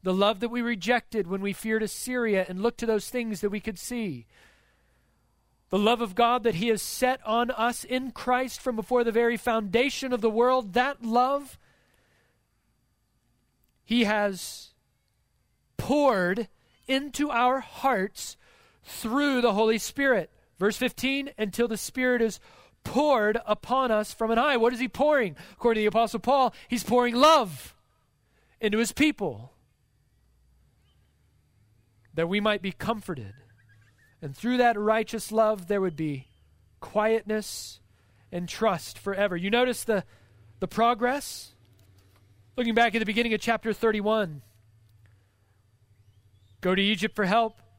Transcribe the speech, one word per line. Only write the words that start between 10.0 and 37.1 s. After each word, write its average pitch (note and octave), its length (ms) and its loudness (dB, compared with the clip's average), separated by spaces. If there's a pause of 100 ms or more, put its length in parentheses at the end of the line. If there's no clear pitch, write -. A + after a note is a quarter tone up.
of A#3+ 80 -2
the A3 100 2
world, A#3 440 2
that B3+ 300 0
love B3+ 540 0 (2250)
he A#3 200 2
has G#3 680 -2 (1040)
poured A3 720 2 (380)
into C#4 440 -2
our B3 300 2
hearts - 760 -4 (480)
through C4 560 -2
the A#3 140 4
Holy A3 240 2
Spirit. B3+ 520 0 (260)
Verse G3+ 200 0
fifteen, C4+ 600 -2
"Until G#3+ 300 -2
the A3 100 -4
Spirit B3+ 460 0
is A3 160 0 (460)
poured A#3 600 2
upon A#3+ 460 0
us G#3+ 240 -2
from A3 160 -2
on A3+ 80 2
high." C#4 180 2
What A#3 160 4
is A#3+ 60 -8
he B3+ 80 -2
pouring? B3 480 2 (180)
According A3+ 280 0
to - 20 2
the G#3+ 160 2
Apostle A3+ 220 0
Paul, C4 340 2 (140)
he's A#3+ 160 -2
pouring A#3+ 320 2
love B3+ 580 4 (880)
into G#3+ 180 0
his A#3 140 0
people, E3 600 -2 (2500)
that E3 140 -2
we G3 120 0
might G#3 220 0
be G3 100 -6
comforted. D#3+ 600 -8 (880)
And C#3 120 -10
through B3 220 -2
that A#3+ 220 4
righteous G#3+ 520 0
love, G#3+ 380 2
there G3+ 120 0
would F#3 140 -2
be C#3+ 340 -6 (520)
quietness G#3+ 1000 -2 (520)